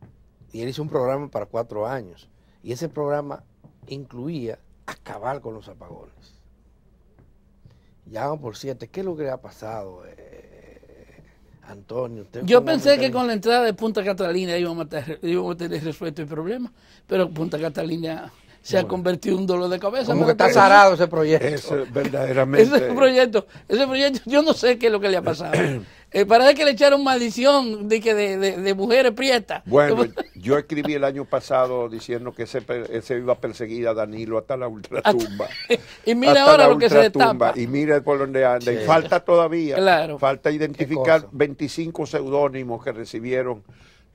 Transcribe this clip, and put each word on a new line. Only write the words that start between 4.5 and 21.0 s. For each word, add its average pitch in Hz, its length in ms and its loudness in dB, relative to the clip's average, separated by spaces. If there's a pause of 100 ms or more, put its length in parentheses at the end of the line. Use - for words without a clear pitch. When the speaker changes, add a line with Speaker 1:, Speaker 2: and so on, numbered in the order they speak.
Speaker 1:
acabar 117 560 -12
con 117 140 -14
los 104 120 -20
apagones. - 460 -20 (1900)
Ya 110 220 -10
van 151 120 -8
por 120 160 -14
siete. 131 320 -12
¿Qué - 120 -14
es 196 60 -10
lo 180 100 -8
que 151 80 -10
le 135 80 -6
ha 127 100 -10
pasado, 101 640 -16
eh, - 1160 -20 (440)
Antonio? 110 560 -12
Usted 117 200 -16
Speaker 2:
Yo 214 140 4
Speaker 1:
fue - 20 8
un 247 60 0
Speaker 2:
pensé 294 260 0
Speaker 1:
hombre 269 160 2
Speaker 2:
que 247 40 -2
Speaker 1:
tan 240 80 -4
Speaker 2:
con 247 80 -2
la 240 60 -2
entrada 226 300 0
de 226 100 -2
Punta 220 300 -4
Catalina 185 540 -4
íbamos 170 240 -4
a - 20 -6
matar, 151 380 -10
íbamos 175 340 -4
a - 20 -20
tener 175 260 -8
resuelto 160 380 -8
el 151 60 -10
problema, 180 440 -8 (360)
pero 185 220 0
Punta 160 300 -6
Catalina 160 720 -6 (300)
se - 160 -2
ha 185 40 2
Speaker 1:
Bueno. 196 120 -8
Speaker 2:
convertido 185 420 -4
en 180 60 -4
un 190 60 -4
dolor 180 220 -2
de 185 80 -4
cabeza, 208 300 -4
Speaker 1:
Como - 180 0
Speaker 2:
porque - 120 2
Speaker 1:
que - 60 4
está - 20 6
Speaker 2:
todo - 100 4
Speaker 1:
zarado 196 400 10
ese 170 120 2